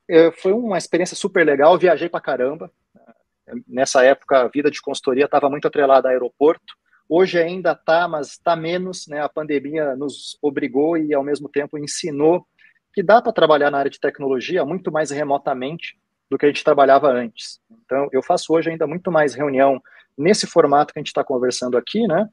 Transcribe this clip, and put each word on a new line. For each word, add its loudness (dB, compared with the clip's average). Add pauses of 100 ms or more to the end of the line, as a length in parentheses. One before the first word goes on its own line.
é, 6
foi -2
uma -2
experiência -4
super 0
legal, 4
viajei 0
pra -8
caramba. -6 (960)
Nessa 2
época, 4
a 0
vida -2
de -8
consultoria -2
tava 0
muito -4
atrelada 4
a 0
aeroporto. -2 (320)
Hoje 2
ainda -2
tá, 0
mas -8
tá 0
menos, -6
né? -8
A -4
pandemia -4
nos -12
obrigou -2
e, -4
ao 0
mesmo -6
tempo, -6
ensinou -2 (480)
que -2
dá 6
pra -4
trabalhar 4
na -2
área -2
de -20
tecnologia -4
muito -6
mais -2
remotamente -6 (320)
do -2
que 2
a 6
gente -2
trabalhava 6
antes. -4 (240)
Então, -4
eu -2
faço -2
hoje 0
ainda -4
muito -6
mais 0
reunião 0 (340)
nesse 0
formato 2
que -14
a -8
gente -14
tá -4
conversando -2
aqui, -2
né? 0